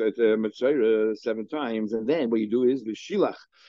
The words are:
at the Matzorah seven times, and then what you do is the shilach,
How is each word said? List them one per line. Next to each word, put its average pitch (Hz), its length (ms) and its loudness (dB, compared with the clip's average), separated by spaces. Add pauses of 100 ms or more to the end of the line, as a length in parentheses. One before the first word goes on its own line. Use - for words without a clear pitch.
at 104 100 0
the 110 220 4
Matzorah 110 800 2
seven 110 320 -6
times, 113 460 -4
and 110 140 -4
then 139 220 0
what 113 100 2
you 107 100 -2
do 123 140 0
is 127 200 2
the 107 100 -6
shilach, 160 440 -2 (320)